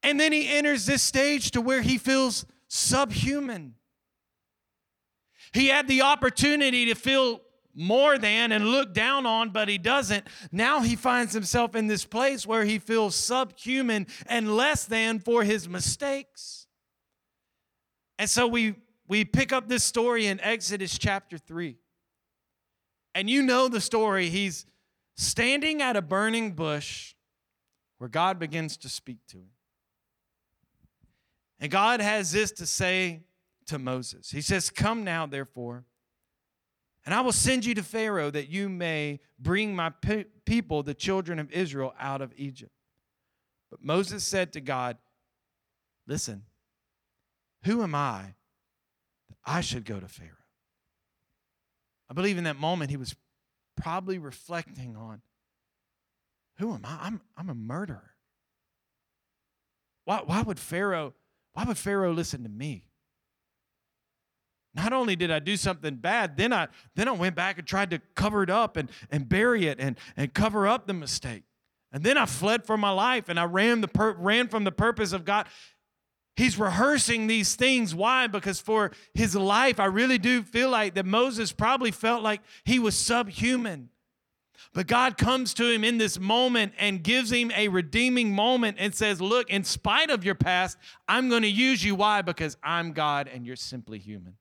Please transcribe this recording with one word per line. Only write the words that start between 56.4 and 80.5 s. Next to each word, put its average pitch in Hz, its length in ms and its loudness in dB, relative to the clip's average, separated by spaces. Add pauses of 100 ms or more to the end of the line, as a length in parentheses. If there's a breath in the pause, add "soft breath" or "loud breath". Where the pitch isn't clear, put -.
"Who 214 160 -6
am 110 120 -12
I? 147 160 -12
I'm, 202 200 -10 (160)
I'm 180 120 -12
a 135 60 -8
murderer. 120 600 -10 (1900)
Why, 190 200 -2
why 175 160 0
would 214 180 -4
Pharaoh, 170 540 -4 (400)
why 208 120 -6
would 240 120 -4
Pharaoh 190 360 0
listen 160 280 -4
to 113 80 -12
me? 107 380 -10 (1900)
Not 196 180 -2
only 233 220 2
did 170 160 0
I 156 80 2
do 185 180 -2
something 156 380 -4
bad, 170 420 -2
then 226 160 2
I, 175 140 0 (280 loud breath)
then 208 120 0
I 269 40 0
went 180 240 -2
back 175 220 -2
and 170 100 -12
tried 190 220 0
to 170 100 -2 (140)
cover 208 300 0
it 180 80 0
up 214 260 0
and, 139 120 -4 (200 loud breath)
and 143 180 -2
bury 208 380 4
it 143 140 -2
and, 131 180 -4 (180 loud breath)
and 139 160 -4
cover 208 360 2
up 240 180 2
the 196 80 -4
mistake. 131 500 -6 (480)
And 139 120 -6
then 269 160 4
I 240 80 2
fled 202 380 -2
for 220 120 -2
my 208 140 0
life 214 380 0
and 170 100 -2
I 170 60 2
ran 214 360 2
the 202 60 -2
pur-, 214 260 0
ran 202 340 2
from 214 160 -2
the 190 80 0
purpose 214 400 0
of 180 140 -6
God." 202 220 0 (880 loud breath)
He's 220 220 2
rehearsing 220 720 2
these 220 280 2
things. 247 380 2
Why? 240 340 2
Because 196 340 -4
for 214 300 0 (220 loud breath)
his 202 220 2
life, 208 420 4
I 202 80 2
really 233 340 2
do 240 240 2
feel 240 260 0